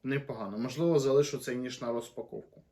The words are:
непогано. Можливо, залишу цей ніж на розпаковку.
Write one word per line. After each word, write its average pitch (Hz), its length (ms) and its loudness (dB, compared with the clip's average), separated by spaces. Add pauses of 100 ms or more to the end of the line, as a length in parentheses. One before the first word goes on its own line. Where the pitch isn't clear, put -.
непогано. 110 560 -4
Можливо, 147 400 2
залишу 139 400 4
цей 127 180 -4
ніж 127 240 -6
на 120 120 -4
розпаковку. - 800 -8